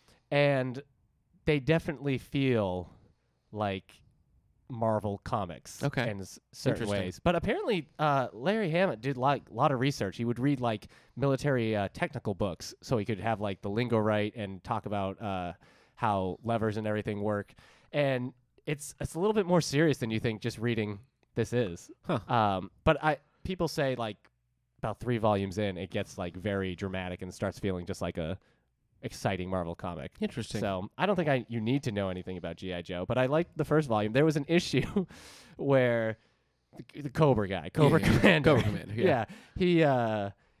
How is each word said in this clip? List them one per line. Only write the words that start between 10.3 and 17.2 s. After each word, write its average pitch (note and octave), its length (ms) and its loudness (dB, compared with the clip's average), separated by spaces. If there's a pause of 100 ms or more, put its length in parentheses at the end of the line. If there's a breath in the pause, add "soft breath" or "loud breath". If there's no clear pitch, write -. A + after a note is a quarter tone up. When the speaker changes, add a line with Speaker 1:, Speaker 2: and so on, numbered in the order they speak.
Speaker 1:
read, C3+ 220 2
like, A2+ 260 -2 (280 soft breath)
military, B2+ 600 0
uh, G2 160 0
technical A#2 420 -4
books F2+ 460 -4
so - 160 -2
he G2+ 80 0
could G2 160 -4
have, G#2+ 200 -2
like, G2+ 200 -4
the G#2 80 -6
lingo A2+ 300 0
right G#2+ 360 2
and G2 300 -8
talk A2+ 220 -4
about, G2 340 -4
uh, F#2 320 -4 (440 soft breath)
how G2 460 -2
levers A2 360 0
and G#2+ 80 -4
everything G#2+ 340 -2